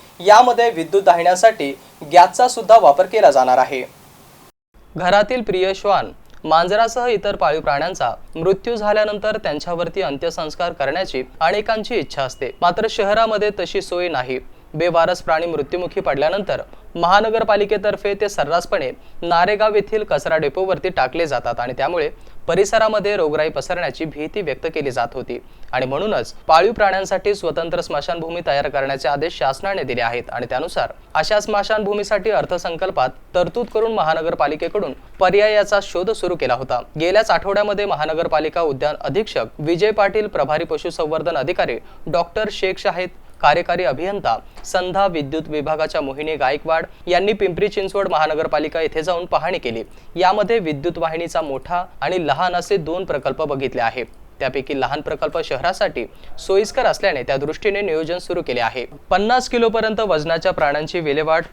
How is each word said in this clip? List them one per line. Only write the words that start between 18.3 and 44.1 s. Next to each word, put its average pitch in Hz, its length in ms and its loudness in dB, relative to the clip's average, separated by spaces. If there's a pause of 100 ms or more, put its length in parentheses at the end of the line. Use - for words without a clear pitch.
नारेगाव 196 540 2
येथील 214 280 0
कचरा 160 340 0
डेपोवरती 175 520 -2
टाकले 165 360 0
जातात 120 340 -4
आणि 123 180 -6
त्यामुळे 156 320 -2 (380)
परिसरामध्ये 208 720 2
रोगराई 156 320 0
पसरण्याची 160 560 -4
भीती 156 360 -6
व्यक्त 151 340 -4
केली 143 160 -2
जात 120 220 -2
होती 123 240 -8 (340)
आणि 131 140 -2
म्हणूनच 143 480 -2 (140)
पाळीव 175 240 6
प्राण्यांसाठी 196 640 0
स्वतंत्र 170 460 -4
स्मशानभूमी 170 680 -6
तयार 143 220 0
करण्याचे 139 380 -2
आदेश 147 300 -2
शासनाने 156 460 -2
दिले 123 180 -4
आहेत 117 300 -2
आणि 123 180 -6
त्यानुसार 135 420 -4 (220)
अशा 160 260 2
स्मशानभूमीसाठी 208 920 -2
अर्थसंकल्पात 170 800 -2 (260)
तरतूद 180 380 0
करून 226 200 0
महानगरपालिकेकडून 160 1000 -2 (260)
पर्यायाचा 202 640 4
शोध 185 280 -4
सुरू 180 240 -2
केला 127 180 -2
होता. 123 280 -2 (180)
गेल्याच 196 320 2
आठवड्यामध्ये 202 540 0
महानगरपालिका 156 760 -2
उद्यान 147 400 -2
अधीक्षक 143 440 -2 (140)
विजय 170 320 2
पाटील, 214 360 0
प्रभारी 156 360 -2
पशुसंवर्धन 160 760 -4
अधिकारी 143 400 -2 (300)
डॉक्टर 170 440 -2
शेख 190 260 -2
शाहिद, 180 320 -2 (320)
कार्यकारी 175 420 2
अभियंता 160 540 -2 (280)